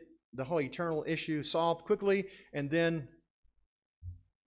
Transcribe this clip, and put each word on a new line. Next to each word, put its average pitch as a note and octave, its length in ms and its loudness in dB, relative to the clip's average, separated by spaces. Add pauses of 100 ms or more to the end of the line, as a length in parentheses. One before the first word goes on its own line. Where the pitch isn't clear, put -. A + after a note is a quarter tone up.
(340)
the C3 120 -6
whole D#3+ 160 0
eternal D#3 440 -2
issue D#3 380 -2
solved E3 420 0
quickly G3+ 400 2 (280)
and C#3+ 160 -4
then E3 400 2 (1400)